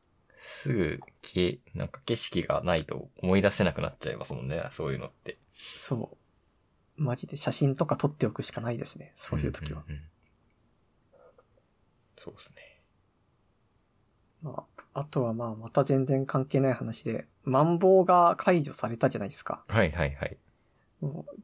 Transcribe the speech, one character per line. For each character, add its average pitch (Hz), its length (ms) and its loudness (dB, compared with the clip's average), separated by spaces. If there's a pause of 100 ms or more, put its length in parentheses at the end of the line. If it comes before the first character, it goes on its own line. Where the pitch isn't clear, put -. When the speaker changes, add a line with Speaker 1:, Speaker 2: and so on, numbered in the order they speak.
(380)
Speaker 1:
す - 340 -6
ぐ、 90 280 0 (220)
け-、 - 360 0 (160)
な - 120 -4
ん - 20 -6
か - 180 -18
景 117 80 -2
色 - 300 -2
が - 180 0
な 87 140 2
い 78 80 -2
と - 240 -10 (120)
思 92 160 4
い 98 60 4
出 101 80 6
せ 101 140 2
な 82 80 2
く - 80 -6
な 76 80 -2
っ - 100 -14
ち 73 100 -8
ゃ 62 40 -2
い - 40 -8
ま - 100 -10
す - 60 -10
も - 100 -8
ん 64 60 -6
ね、 80 220 -4
そ 78 200 -4
う - 20 -2
い - 20 -4
う 65 60 -6
の - 80 -10
っ - 20 -20
て。 - 280 -16 (360)
Speaker 2:
そ - 420 -6 (800)
う。 156 60 -4
マ 127 140 0
ジ - 100 -10
で 143 100 -12
写 143 140 -4
真 135 240 2
と 165 100 0
か - 120 -2
撮 - 100 0
っ 151 80 -2
て - 120 0
お 107 40 0
く - 140 -6
し - 80 -8
か - 80 -8
な 113 100 -4
い 117 80 -4
で - 80 -8
す - 100 -12
ね、 - 200 -18
そ - 200 -4
う 76 40 0
い 71 80 0
う - 20 -4
時 73 220 -8
は。 76 160 -10
Speaker 1:
う - 20 -10
ん 76 60 -8
う - 20 -10
ん - 0 -
う 76 40 -16
ん。 - 20 -20 (2000)
そ - 140 -16
う - 40 -14
っ - 60 -20
す - 100 -20
ね。 - 340 -20 (1600)
Speaker 2:
ま - 260 -8 (260)
あ、 139 80 -4
あ 147 40 -2
と 139 200 0
は 113 100 0
ま 117 120 -4
あ、 113 100 -4
ま 113 120 -12
た 143 140 4
全 135 240 4
然 135 200 2
関 135 180 0
係 135 160 2
な 135 100 4
い 123 40 2
話 113 280 -6
で、 - 240 -4 (160)
マ 131 200 4
ン 170 160 4
ボ 190 240 8
ウ - 20 2
が 175 320 6
解 180 260 4
除 139 100 -8
さ - 160 -4
れ 117 80 -6
た 131 120 4
じ 120 100 -4
ゃ - 0 -
な 101 80 -6
い - 40 -8
で - 40 -14
す - 100 -12
か。 - 220 -8
Speaker 1:
は 107 160 4
い 82 80 4
は 78 160 0
い 71 80 -4
は - 120 -6
い。 - 100 -10 (640)
Speaker 2:
も 151 280 -6
う、 - 160 -14